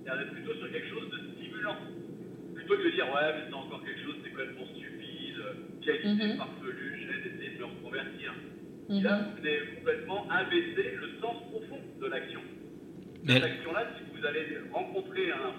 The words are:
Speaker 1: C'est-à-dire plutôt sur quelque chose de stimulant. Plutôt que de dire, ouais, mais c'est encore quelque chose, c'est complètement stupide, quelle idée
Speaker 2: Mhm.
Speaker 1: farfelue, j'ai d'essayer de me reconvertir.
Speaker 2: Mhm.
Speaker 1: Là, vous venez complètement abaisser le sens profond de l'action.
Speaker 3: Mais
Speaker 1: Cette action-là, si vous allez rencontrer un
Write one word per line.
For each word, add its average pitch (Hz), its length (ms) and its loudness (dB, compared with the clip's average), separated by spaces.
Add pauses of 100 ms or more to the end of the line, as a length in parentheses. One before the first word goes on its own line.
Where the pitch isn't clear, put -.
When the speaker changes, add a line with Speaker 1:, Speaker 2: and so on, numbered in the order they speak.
Speaker 1:
C'est-à-dire - 300 0
plutôt 453 220 -4
sur - 140 -6
quelque - 200 -4
chose - 200 -6
de - 220 -6
stimulant. - 460 -4 (760)
Plutôt - 220 4
que - 80 2
de 349 80 8
dire, 156 160 4
ouais, 147 280 6
mais - 120 -2
c'est - 80 -8
encore - 300 -6
quelque - 180 -6
chose, - 180 -4
c'est - 100 -8
complètement - 340 -6 (100)
stupide, - 640 -8 (420)
quelle 151 240 2
idée 208 280 6
Speaker 2:
Mhm. - 40 0
Speaker 1:
farfelue, - 720 -4
j'ai - 220 -2
d'essayer - 260 -6
de - 40 -10
me - 60 -4
reconvertir. - 680 -6 (560)
Speaker 2:
Mhm. 196 140 6
Speaker 1:
Là, 208 200 8
vous - 180 -4
venez 151 160 4 (220)
complètement - 500 2
abaisser - 680 4
le - 80 -4 (140)
sens 233 160 0 (120)
profond - 300 -6 (220)
de 202 60 0
l'action. - 340 -2 (840)
Speaker 3:
Mais 131 120 10
Speaker 1:
Cette 127 80 10
action-là, 180 520 0
si - 240 -10
vous 147 60 0
allez 151 320 2 (160)
rencontrer - 580 0
un - 280 0